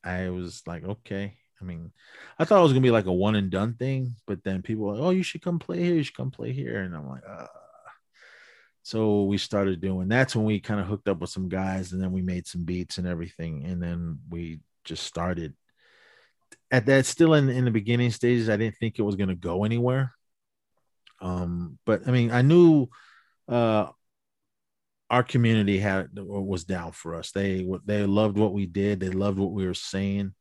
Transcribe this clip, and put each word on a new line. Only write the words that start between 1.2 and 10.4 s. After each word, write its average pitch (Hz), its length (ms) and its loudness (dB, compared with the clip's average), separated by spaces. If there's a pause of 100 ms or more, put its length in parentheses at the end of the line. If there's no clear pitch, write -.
I 95 40 -14
mean, 85 280 -12 (460)
I 160 80 2
thought 202 140 8
it - 20 10
was 147 100 8
gonna 131 80 6
be 127 100 6
like 110 140 6
a 92 80 0
one 98 220 2
and 98 160 0
done 104 240 -2
thing, 127 400 -4 (120)
but 98 180 -6
then 95 180 -4
people 110 240 -4
were 101 80 -2
like, 120 80 -4
"Oh, 175 80 2
you 185 120 2
should - 200 -8
come 170 160 -2
play 175 240 -6
here. 175 120 2
You 151 100 2
should - 120 -12
come 131 140 -6
play 120 220 -8
here." 120 280 -6
And 87 160 -6
I'm 73 100 -12
like, 65 220 -14
"Uh." 98 180 -16 (1400)
So 104 420 2
we 101 140 2
started 98 420 -2
doing, 92 280 -2
that's 123 280 2
when 110 80 2